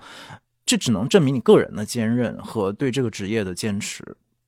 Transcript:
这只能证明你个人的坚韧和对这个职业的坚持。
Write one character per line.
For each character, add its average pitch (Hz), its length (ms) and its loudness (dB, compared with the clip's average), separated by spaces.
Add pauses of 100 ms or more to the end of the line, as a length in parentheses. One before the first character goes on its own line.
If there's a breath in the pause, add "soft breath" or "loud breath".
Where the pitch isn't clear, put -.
(640 loud breath)
这 240 120 2
只 123 140 0
能 104 160 0
证 185 140 6
明 139 140 4
你 120 60 0
个 185 180 8
人 - 160 -2
的 104 100 -6
坚 117 300 -2
韧 117 260 -2
和 101 300 -2
对 131 180 -2
这 127 140 0
个 110 80 -2
职 101 160 -8
业 110 160 0
的 92 100 -6
坚 101 240 -4
持。 - 380 -10 (320)